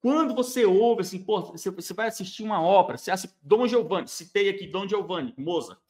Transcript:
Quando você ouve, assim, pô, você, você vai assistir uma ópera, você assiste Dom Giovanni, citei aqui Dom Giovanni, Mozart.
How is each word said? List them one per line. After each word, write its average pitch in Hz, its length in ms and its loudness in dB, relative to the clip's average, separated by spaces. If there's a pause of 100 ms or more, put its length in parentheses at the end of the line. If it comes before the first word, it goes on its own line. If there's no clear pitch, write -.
Quando 277 340 2
você 247 300 0
ouve, 202 380 4
assim, 185 200 -8
pô, 190 200 -2
você, 170 280 -8
você 180 220 -12
vai 214 160 -2
assistir 196 340 -10
uma 214 200 -2
ópera, 185 340 6
você - 140 -6
assiste 185 320 -4
Dom 214 240 4
Giovanni, 190 420 0
citei 196 400 -2
aqui 190 180 -6
Dom 185 200 -6
Giovanni, 175 500 -4
Mozart. 139 540 -6